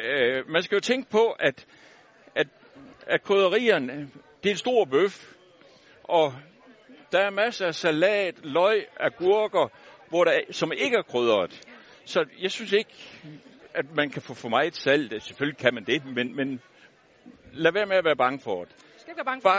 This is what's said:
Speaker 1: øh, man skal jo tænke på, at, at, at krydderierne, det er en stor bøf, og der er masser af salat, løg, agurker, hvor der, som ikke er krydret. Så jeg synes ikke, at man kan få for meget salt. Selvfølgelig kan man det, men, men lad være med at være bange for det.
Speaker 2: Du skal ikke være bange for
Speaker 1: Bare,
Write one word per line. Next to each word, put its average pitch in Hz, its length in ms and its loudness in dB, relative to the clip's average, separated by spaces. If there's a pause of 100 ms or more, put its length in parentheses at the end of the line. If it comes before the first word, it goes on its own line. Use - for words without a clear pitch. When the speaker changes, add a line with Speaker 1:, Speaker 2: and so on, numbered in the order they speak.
Speaker 1:
øh, 131 440 0
man 165 140 0
skal 190 140 -2
jo 196 40 2
tænke 254 300 -2
på, 220 200 4
at, - 360 -4 (680)
at, 151 120 0 (600)
at - 160 -2
krydderierne, 180 880 0 (320)
det 185 60 0
er 208 60 2
en - 40 -10
stor 240 260 2
bøf, 156 480 0 (720)
og 156 300 2 (760)
der 170 60 4
er 202 120 0
masser 202 360 -2
af 165 80 -2
salat, 180 600 0 (100)
løg, 175 420 2 (140)
agurker, 180 680 0 (400)
hvor 175 160 2
der, 156 160 2 (100)
som 165 220 -4
ikke 240 240 -2
er 190 60 2
krydret. 113 580 0 (440)
Så 165 200 0 (160)
jeg 185 100 -4
synes 196 220 -10
ikke, 214 220 -2 (800)
at 156 200 -6
man 147 160 -2
kan 139 120 -10
få 131 120 -12
for - 140 -12
meget 135 280 0
salt. 135 460 0
Selvfølgelig - 360 -8
kan 123 160 4
man 110 100 -10
det, 135 220 0
men, 123 300 -6
men 135 240 -4 (920)
lad 160 200 2
være 208 140 -2
med 196 100 0
at 180 80 2
være 156 120 2
bange 131 240 0
for 90 240 -6
det. - 120 -20
Speaker 2:
Du - 240 -20
skal - 100 -20
ikke 339 60 -16
være 320 80 -8
bange 262 180 -6
for 294 60 4
Speaker 1:
Bare, 285 100 4